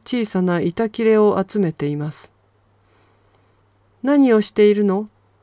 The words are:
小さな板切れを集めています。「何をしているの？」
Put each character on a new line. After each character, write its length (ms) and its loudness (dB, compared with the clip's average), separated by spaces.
小 220 -4
さ 160 -4
な 180 0
板 300 -4
切 140 -6
れ 120 4
を 280 2
集 140 -8
め 140 0
て 140 -8
い 100 -4
ま 160 -8
す。 200 -20
「何 320 4
を 80 4
し 100 -4
て 180 4
い 40 4
る 100 0
の？」 240 -2